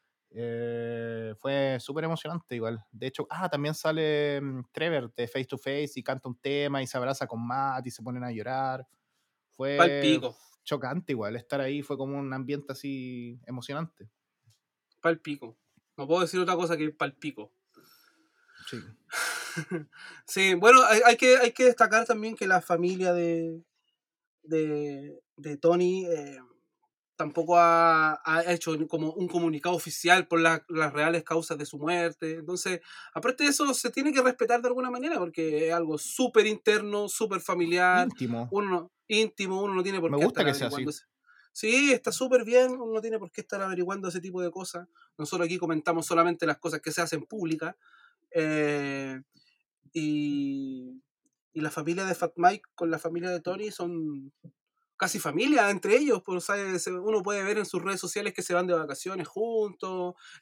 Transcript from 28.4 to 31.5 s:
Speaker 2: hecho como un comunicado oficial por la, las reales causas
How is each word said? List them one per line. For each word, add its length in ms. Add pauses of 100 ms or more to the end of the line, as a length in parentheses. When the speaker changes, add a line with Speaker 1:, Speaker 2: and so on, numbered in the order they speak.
Speaker 2:
hecho 240 (120)
como 240
un 160
comunicado 480
oficial 500
por 140
la, 280
las 240
reales 300
causas 340